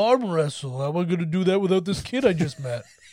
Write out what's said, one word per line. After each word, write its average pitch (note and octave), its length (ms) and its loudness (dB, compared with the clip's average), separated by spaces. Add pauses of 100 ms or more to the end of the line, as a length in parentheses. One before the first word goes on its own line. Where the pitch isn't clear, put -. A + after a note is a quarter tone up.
arm B3 220 4
wrestle. C#3+ 500 -2
How C#3 100 -2
am D#3 60 -2
I F3+ 80 0
gonna E3+ 220 -2
do F3+ 180 0
that F#3 160 4
without F#3+ 240 2
this G3 160 -4
kid C4 240 -4
I G#3+ 80 6
just D#3 260 -2
met? B2 260 -6 (280)